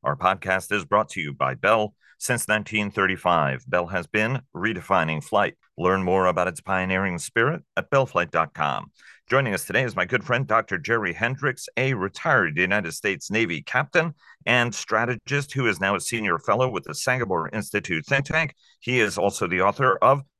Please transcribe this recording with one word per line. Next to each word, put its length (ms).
Our 100
podcast 560
is 140
brought 240
to 120
you 140
by 220
Bell. 400
Since 280
nineteen 460
thirty-five, 720
Bell 220
has 180
been 360
redefining 720
flight. 320
Learn 280
more 220
about 200
its 140
pioneering 580
spirit 440
at 140
bellflight 400
dot 240
com. 380
Joining 260
us 100
today 180
is 140
my 80
good 180
friend, 240
Doctor 320
Jerry 360
Hendricks, 600
a 180
retired 640
United 360
States 360
Navy 320
captain 540
and 260
strategist 800
who 140
is 140
now 160
a 40
senior 380
fellow 300
with 160
the 80
Sangobor 600
Institute 540
think 200
tank. 280
He 220
is 180
also 300
the 140
author 360
of 240